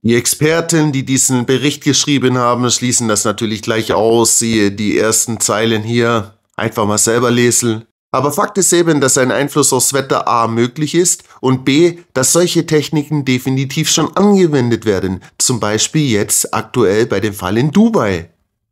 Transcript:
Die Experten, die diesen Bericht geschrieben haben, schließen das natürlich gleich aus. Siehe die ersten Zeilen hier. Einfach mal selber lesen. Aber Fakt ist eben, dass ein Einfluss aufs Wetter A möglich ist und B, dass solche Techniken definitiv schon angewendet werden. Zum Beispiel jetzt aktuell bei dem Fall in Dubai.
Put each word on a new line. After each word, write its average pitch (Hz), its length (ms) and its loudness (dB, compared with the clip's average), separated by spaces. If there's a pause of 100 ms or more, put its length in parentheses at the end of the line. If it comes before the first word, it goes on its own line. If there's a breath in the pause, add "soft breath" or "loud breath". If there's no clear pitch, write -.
Die 117 140 2
Experten, 156 760 0
die 131 140 -4
diesen 127 400 0
Bericht 135 360 0
geschrieben 131 540 0
haben, 123 340 2
schließen 120 380 -2
das 104 160 0
natürlich 107 380 -4
gleich 113 320 -2
aus. 113 440 2
Siehe 110 320 2
die 101 280 -2
ersten 107 420 -2
Zeilen 110 420 0
hier. 117 520 -2 (220)
Einfach 110 280 -2
mal 104 140 0
selber 120 320 2
lesen. 120 560 0 (240)
Aber 135 220 -2
Fakt 196 240 -4
ist 190 160 0
eben, 165 300 2
dass 135 160 2
ein 127 120 2
Einfluss 135 400 0
aufs 131 220 0
Wetter 135 340 -2
A 117 220 0
möglich 120 460 -2
ist 180 300 0 (160 loud breath)
und 131 260 0
B, 165 320 2 (160 loud breath)
dass 127 180 0
solche 170 320 2
Techniken 151 600 -2
definitiv 135 640 -2
schon - 260 -2
angewendet 147 720 2
werden. 92 360 -2 (140 loud breath)
Zum 117 240 -2
Beispiel 110 500 -2
jetzt - 440 -2
aktuell 110 500 0
bei 104 160 -2
dem 104 140 -4
Fall 92 240 -2
in 147 120 0
Dubai. 139 600 0 (420)